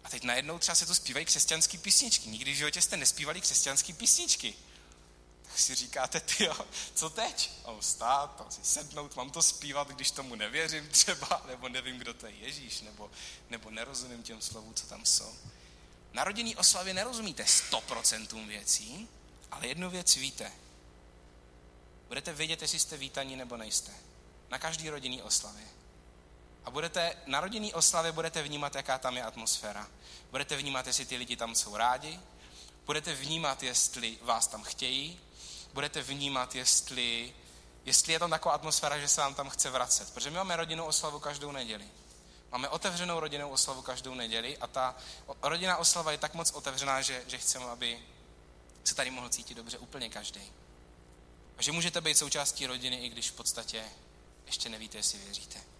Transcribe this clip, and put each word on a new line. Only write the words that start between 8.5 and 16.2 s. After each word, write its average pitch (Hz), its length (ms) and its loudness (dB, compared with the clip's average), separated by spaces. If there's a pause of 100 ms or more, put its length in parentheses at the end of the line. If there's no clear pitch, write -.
si - 120 -10
sednout, - 540 -2
mám 131 140 -6
to 160 120 2
zpívat, 143 460 2
když 131 220 0
tomu 131 240 -6
nevěřím 147 540 -2
třeba, - 580 4
nebo 127 220 -8
nevím, 127 300 -6
kdo 117 160 -8
to - 120 -14
je 104 60 -12
Ježíš, 120 480 -8
nebo, 104 300 -14 (400)
nebo 110 200 -8
nerozumím 123 520 -8
těm 110 200 -10
slovům, 110 320 -8
co - 120 -4
tam 110 200 -6
jsou.“ 110 280 4 (800)
Na 131 100 2